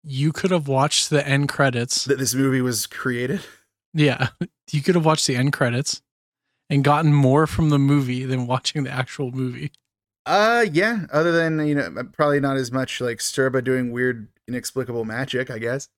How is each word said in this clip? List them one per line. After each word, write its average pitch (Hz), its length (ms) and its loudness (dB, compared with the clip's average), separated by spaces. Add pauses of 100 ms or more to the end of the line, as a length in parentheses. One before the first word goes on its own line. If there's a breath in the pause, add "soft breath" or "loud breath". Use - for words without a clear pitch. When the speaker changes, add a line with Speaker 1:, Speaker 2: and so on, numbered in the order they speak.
Speaker 1:
You 143 300 -2
could - 180 -2
have 160 180 0
watched 135 420 2
the 143 160 2
end 139 240 2
credits. 123 560 0
Speaker 2:
That 135 120 0
this 123 160 -2
movie 131 280 2
was 120 240 -2
created? 127 540 -4 (540 loud breath)
Speaker 1:
Yeah. 135 340 2 (120)
<laughs> 175 60 -4 (240)
You 147 120 -2
could 185 140 2
have 160 100 2
watched 156 200 2
the 131 80 0
end 131 200 2
credits 123 480 -2 (680)
and 139 160 2
gotten 147 300 4
more 143 320 6
from 156 240 0
the 143 80 4
movie 135 460 2
than 127 220 -4
watching 131 380 -2
the 131 60 -8
actual 131 420 -6
movie. 131 400 -6 (540)
Speaker 2:
Uh, 220 440 2
yeah. 196 400 0
Other 165 220 2
than, 160 340 0
you 147 80 2
know, 139 160 -2 (220)
probably 147 260 2
not 135 200 0
as 123 120 -4
much, 131 300 -4
like, 120 180 -4
Sturba 131 460 0
doing 127 280 0
weird, 120 360 -4 (180)
inexplicable 120 600 -6
magic, 127 440 -6
I 117 80 -10
guess. 117 400 -6